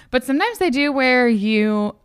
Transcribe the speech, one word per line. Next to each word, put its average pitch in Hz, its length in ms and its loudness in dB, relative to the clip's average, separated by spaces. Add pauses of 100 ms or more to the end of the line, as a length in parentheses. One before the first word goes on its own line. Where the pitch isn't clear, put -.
(100)
But 254 140 -2
sometimes 392 340 -2
they 359 120 0
do 285 220 0
where 254 360 2
you, 214 680 0 (100)